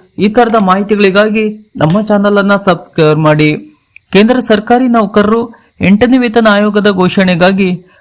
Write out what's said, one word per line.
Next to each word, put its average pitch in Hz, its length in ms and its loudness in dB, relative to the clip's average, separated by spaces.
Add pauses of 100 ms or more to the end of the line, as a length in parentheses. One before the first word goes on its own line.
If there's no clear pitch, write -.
(180)
ಈ 208 120 0
ತರದ 233 320 0
ಮಾಹಿತಿಗಳಿಗಾಗಿ 208 1160 -2
ನಮ್ಮ 170 240 0
ಚಾನೆಲ್ 208 360 0
ಅನ್ನ 202 180 0
ಸಬ್ಸ್ಕ್ರೈಬ್ 165 640 -2
ಮಾಡಿ. 151 300 2 (640)
ಕೇಂದ್ರ 226 280 2
ಸರ್ಕಾರಿ 240 480 0
ನೌಕರರು 214 540 0 (400)
ಎಂಟನೇ 226 360 2
ವೇತನ 233 340 0
ಆಯೋಗದ 208 400 0
ಘೋಷಣೆಗಾಗಿ 185 920 0 (160)